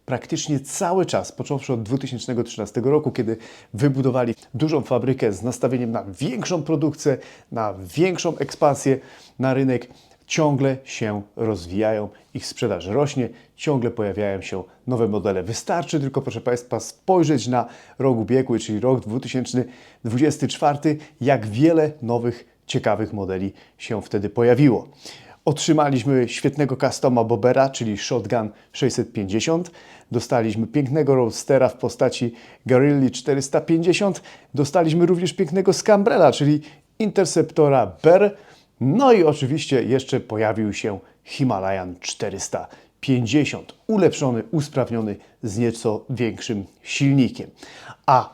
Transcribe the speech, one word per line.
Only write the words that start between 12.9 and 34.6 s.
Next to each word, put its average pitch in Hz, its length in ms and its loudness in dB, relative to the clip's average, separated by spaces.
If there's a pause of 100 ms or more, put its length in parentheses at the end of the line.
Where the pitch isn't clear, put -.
ciągle 120 360 -2
pojawiają 101 500 -4
się 95 220 -8 (240)
nowe 117 200 0
modele. 101 360 -2
Wystarczy 170 560 -4
tylko, 135 220 -4
proszę 113 200 -8
Państwa, 120 380 -4
spojrzeć 151 680 0
na 123 180 0 (340)
rok 131 180 2
ubiegły, 120 420 0
czyli 107 200 -6
rok 127 200 2
dwutysięczny 123 680 -4 (400)
dwudziesty 139 420 0
czwarty, 147 500 0 (240)
jak 120 260 2
wiele 151 440 4 (100)
nowych, 120 440 -2 (220)
ciekawych 110 460 -2
modeli 95 400 -4 (240)
się 107 240 -8
wtedy 104 280 -4
pojawiło. 120 580 4 (580)
Otrzymaliśmy 139 840 2
świetnego 143 480 -2
customa 123 460 2
Bobera, 123 460 2
czyli 110 280 -4
Shotgun 110 520 -4 (220)
sześćset - 400 -2
pięćdziesiąt. 113 600 -2 (400)
Dostaliśmy 113 560 0
pięknego 139 480 2
Roadstera 127 540 2
w - 80 -10
postaci 120 560 -2 (320)
Guerilli 131 460 4
czterysta 139 500 -2
pięćdziesiąt. 170 600 0 (320)
Dostaliśmy 160 520 2